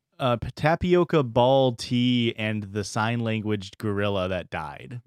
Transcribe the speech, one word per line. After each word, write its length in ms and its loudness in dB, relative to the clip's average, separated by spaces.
uh, 180 2
p-, 180 -8
tapioca 680 2
ball 500 4
tea 640 2
and 260 -2
the 220 -6
sign 340 -2
language 580 -2
gorilla 520 -2
that 200 -4
died, 580 -10